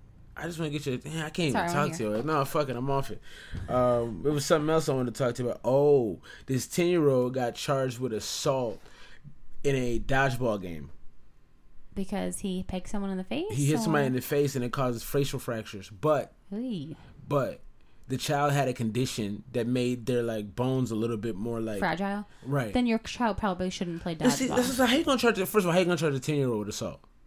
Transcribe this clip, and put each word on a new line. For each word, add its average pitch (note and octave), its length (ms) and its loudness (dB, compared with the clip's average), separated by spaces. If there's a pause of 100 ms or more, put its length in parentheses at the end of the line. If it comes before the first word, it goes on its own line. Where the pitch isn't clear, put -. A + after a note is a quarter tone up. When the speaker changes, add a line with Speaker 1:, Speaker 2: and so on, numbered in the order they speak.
(340)
Speaker 1:
I - 120 -8
just E3 120 -8
wanna D#3 120 -2
get C#3+ 160 -4
you. B2+ 100 0
Damn, D#3 300 -6
I - 20 -6
can't D#3 240 0
Speaker 2:
Sorry, F#3 140 2
Speaker 1:
even E3+ 120 0
Speaker 2:
I'm D3 120 2
Speaker 1:
talk - 80 -8
Speaker 2:
here. G#2+ 120 0
Speaker 1:
to G#2+ 60 0
you. A#2 60 -2
No, D3+ 240 2
fuck D3 240 0
it. B2 40 -2
I'm C3 160 -2
off C#3 200 2
it. - 100 -8 (480)
Um, A#2+ 560 2
it D3 60 2
was D3 160 0
something D#3 240 4
else D#3+ 180 2
I C#3+ 60 2
wanted B2 200 -2
to - 80 -2
talk B2 120 0
to B2+ 80 -6
you A#2+ 80 -2
about. - 120 -6
Oh, C3 580 4 (260)
this C3 200 -2
ten-year-old D3 680 4
got A#2+ 200 0
charged C3 440 -2
with A#2+ 160 -4
assault A#2+ 640 -2 (840)
in C#3 140 4
a A#2+ 220 2
dodgeball B2 640 2
game. D#2+ 260 -8 (1080)
Speaker 2:
Because F#3+ 440 -4
he F#3 280 -4
pegged - 220 -6
someone G3 220 -2
in F#3 80 -4
the F#3 60 -6
face, C#4+ 280 -4
Speaker 1:
He C#3 140 2
hit D3+ 140 4
somebody D#3 240 4
Speaker 2:
or - 20 2
Speaker 1:
in B2+ 80 0
the B2+ 80 -2
face C#3+ 340 2
and B2 80 0
it A#2+ 80 -4
causes B2+ 300 -2
facial C#3 360 0
fractures. A2 520 -8
But, C3 420 0 (200)
Speaker 2:
Oy. G3+ 440 -6 (320)
Speaker 1:
but B2+ 320 0 (480)
the C3 80 -2
child C#3+ 360 0
had C#3 140 4
a B2+ 60 0
condition A2+ 720 -2 (100)
that A#2+ 140 0
made B2 400 0
their, B2 160 2
like, G#2+ 340 -4
bones B2+ 340 2
a A2+ 40 -4
little A2+ 240 0
bit G#2+ 180 -4
more, A2+ 240 -4
like, A2 200 -4
Speaker 2:
Fragile? G3 460 -2 (200)
Speaker 1:
Right. C3 260 -2
Speaker 2:
Then B3 140 2
your A3+ 120 2
child A3 380 -2
probably F#3 320 -2
shouldn't F3 320 -4
play E3+ 180 -4
Speaker 1:
And B3 140 4
see, C4 160 0
Speaker 2:
dodgeball. - 80 0
Speaker 1:
this B3 140 2
is B3 80 -4
how C4 80 6
you C4+ 180 4
gonna C4+ 140 2
charge, A3+ 180 4
first F#3+ 200 -2
of F#3+ 100 4
all, E3 60 2
how F3+ 80 6
you F#3 40 6
gonna F3 140 2
charge D3+ 160 2
a C3 60 0
ten-year-old C3 400 0
with G2+ 100 -4
assault? - 300 -6 (260)